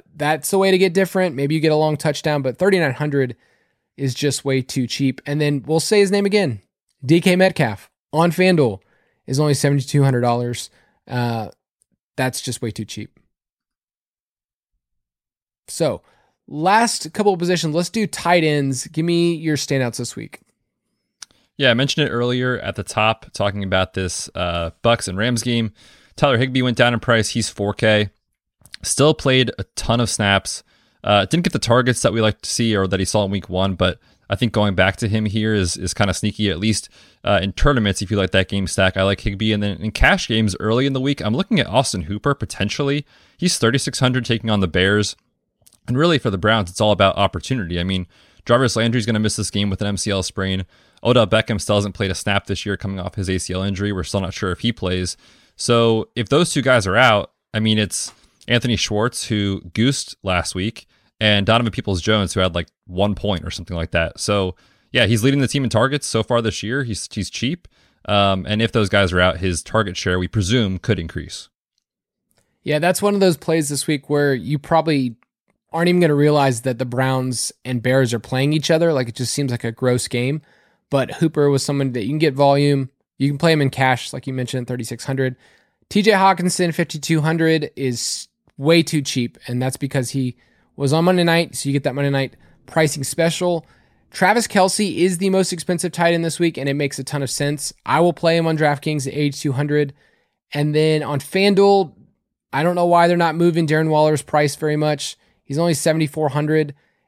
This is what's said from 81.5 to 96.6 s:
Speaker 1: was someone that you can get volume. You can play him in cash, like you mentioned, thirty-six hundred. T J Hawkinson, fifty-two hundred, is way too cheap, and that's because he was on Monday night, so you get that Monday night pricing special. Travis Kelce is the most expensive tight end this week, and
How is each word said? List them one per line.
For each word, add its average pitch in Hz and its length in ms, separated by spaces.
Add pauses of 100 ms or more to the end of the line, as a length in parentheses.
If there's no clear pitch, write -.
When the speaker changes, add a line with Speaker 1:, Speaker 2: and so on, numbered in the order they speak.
Speaker 1:
was 139 120
someone 135 300
that 120 100
you 104 60
can 156 100
get 151 160
volume. 143 560 (260)
You 135 120
can 143 100
play 165 140
him 151 100
in 131 80
cash, 131 420
like 131 140
you 131 60
mentioned, 127 340
thirty-six 123 380
hundred. 131 320 (520)
T 208 140
J 220 80
Hawkinson, 180 640
fifty-two 160 480
hundred, 160 560
is - 520 (300)
way 165 240
too 151 180
cheap, 123 460
and 123 160
that's 131 140
because 131 340
he 131 260 (400)
was 139 160
on 165 120
Monday 180 180
night, 170 320
so - 140
you 139 40
get 139 120
that 127 100
Monday 143 160
night 135 260 (300)
pricing 156 380
special. 170 600 (460)
Travis 214 360
Kelce 190 500
is 175 220
the 190 120
most 185 220
expensive 175 400
tight 170 220
end 165 100
this 160 160
week, 165 180
and 139 100